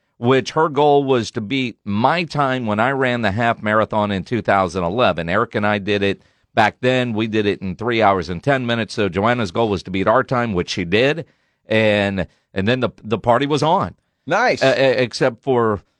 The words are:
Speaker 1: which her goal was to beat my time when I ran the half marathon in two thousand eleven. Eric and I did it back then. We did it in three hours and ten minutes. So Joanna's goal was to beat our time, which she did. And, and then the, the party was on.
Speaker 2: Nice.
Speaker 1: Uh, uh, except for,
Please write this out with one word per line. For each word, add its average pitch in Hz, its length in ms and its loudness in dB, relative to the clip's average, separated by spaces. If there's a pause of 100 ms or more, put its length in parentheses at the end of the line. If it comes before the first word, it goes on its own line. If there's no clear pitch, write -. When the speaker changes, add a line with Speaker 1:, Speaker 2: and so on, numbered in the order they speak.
(180)
Speaker 1:
which 127 320 2
her 160 180 0
goal 143 360 4
was 127 260 0
to 120 100 -8
beat 120 460 -6
my 131 380 0
time 131 420 -2
when 104 140 0
I 123 100 2
ran 127 320 -2
the 98 100 0
half 117 300 -2
marathon 107 480 0
in 92 140 -2
two 110 180 -4
thousand 95 420 0
eleven. 87 460 0
Eric 107 240 0
and 104 120 -2
I 104 120 0
did 101 240 -2
it 98 180 -2 (340)
back 104 280 2
then. 123 320 0
We 113 140 -2
did 107 180 0
it 95 160 -2
in 90 140 -6
three 113 260 0
hours 98 260 2
and 85 140 -6
ten 131 240 0
minutes. 117 260 -2
So 104 160 0
Joanna's 104 440 0
goal 113 180 0
was 92 140 -2
to 92 60 -12
beat 95 160 -2
our 120 160 4
time, 120 300 -2
which 87 160 -2
she 92 160 -4
did. 131 400 0 (400)
And, 101 640 0 (260)
and 98 160 -2
then 127 120 2
the, 110 100 0 (120)
the 110 140 -4
party 120 300 2
was 143 160 0
on. 151 320 0 (320)
Speaker 2:
Nice. 196 360 0
Speaker 1:
Uh, 135 40 6
uh, 131 320 4
except 127 440 -2
for, 117 380 2 (200)